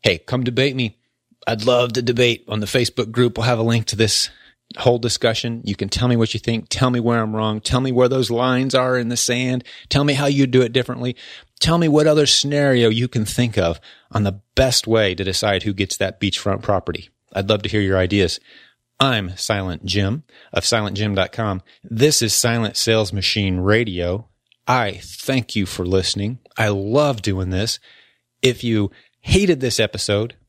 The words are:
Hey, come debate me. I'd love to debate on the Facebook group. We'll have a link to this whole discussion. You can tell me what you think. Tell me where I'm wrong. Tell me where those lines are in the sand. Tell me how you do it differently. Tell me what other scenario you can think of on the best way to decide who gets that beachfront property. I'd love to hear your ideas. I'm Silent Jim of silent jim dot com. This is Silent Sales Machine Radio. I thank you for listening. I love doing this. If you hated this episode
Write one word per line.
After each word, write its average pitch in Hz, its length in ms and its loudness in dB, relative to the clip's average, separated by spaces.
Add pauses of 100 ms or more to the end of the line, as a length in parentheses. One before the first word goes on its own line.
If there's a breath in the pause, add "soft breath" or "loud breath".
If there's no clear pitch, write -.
Hey, 90 160 2
come 127 240 -4
debate 127 320 0
me. 120 200 -4 (520)
I'd 110 180 -4
love 123 280 2
to 123 100 -2
debate 120 440 0
on 107 120 -4
the 104 80 -4
Facebook 120 440 -2
group. 120 240 2
We'll 113 120 0
have 120 120 2
a 113 40 0
link 113 240 2
to - 80 -6
this 107 340 0 (480 soft breath)
whole 123 220 4
discussion. 117 640 -2
You 101 100 -4
can 98 140 -6
tell 123 180 0
me 123 80 4
what 113 180 2
you 113 60 -4
think. 117 300 -4
Tell 127 220 2
me 123 80 -2
where 117 200 0
I'm 110 160 -4
wrong. 107 240 -2
Tell 127 220 -2
me 131 100 -2
where 123 160 4
those 127 220 0
lines 127 460 0
are 127 220 2
in 117 120 -2
the 120 80 -4
sand. 127 460 -2 (260 loud breath)
Tell 139 140 2
me 147 100 2
how 143 140 0
you 139 180 4
do 127 160 4
it 117 100 0
differently. 123 440 -2 (440 loud breath)
Tell 165 200 2
me 165 80 4
what 151 180 4
other 151 220 4
scenario 139 640 2
you 117 180 0
can 110 180 -2
think 120 320 -2
of 85 240 0 (300 loud breath)
on 110 120 0
the 98 160 -2 (160)
best 131 320 2
way 107 280 2
to 95 80 -6
decide 95 400 -2
who 104 100 -2
gets 95 240 -2
that - 240 -4
beachfront 101 400 -2
property. 90 480 -2 (240)
I'd 98 160 -4
love 104 140 2
to 98 60 -6
hear 107 120 0
your 95 160 2
ideas. 92 420 2 (600 loud breath)
I'm 107 360 0
Silent 95 480 -4
Jim 101 400 -2 (300 soft breath)
of - 100 0
silent 104 320 -2
jim 101 200 -2
dot 92 160 0
com. 104 320 -4 (200 soft breath)
This 135 380 2
is 110 120 0
Silent 117 440 0
Sales 110 340 2
Machine 98 460 0
Radio. 95 680 0 (400)
I 113 340 0
thank - 540 -4
you 101 100 0
for 90 200 -6
listening. 98 540 -2 (160)
I 110 140 0
love 110 540 0
doing 95 260 -2
this. 95 300 -2 (640 soft breath)
If 123 220 0
you 107 280 0 (300 soft breath)
hated 185 380 2
this 127 180 -2
episode 107 580 -2 (140)